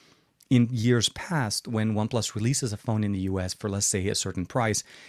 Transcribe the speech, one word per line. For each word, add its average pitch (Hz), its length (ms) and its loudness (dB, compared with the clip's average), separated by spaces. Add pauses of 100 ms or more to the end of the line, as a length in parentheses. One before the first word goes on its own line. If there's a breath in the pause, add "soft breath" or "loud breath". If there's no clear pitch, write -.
(500 soft breath)
in 120 220 6
years 120 380 4
past, - 580 -4
when 110 280 0
OnePlus 107 400 -2
releases 113 380 0
a 104 40 -6
phone 107 260 0
in 104 80 0
the 98 100 -2
U 95 180 -2
S 92 160 -6
for, - 140 -6
let's 98 180 -2
say, 95 200 0
a 104 60 0
certain 92 320 -4
price, 113 380 0 (260 loud breath)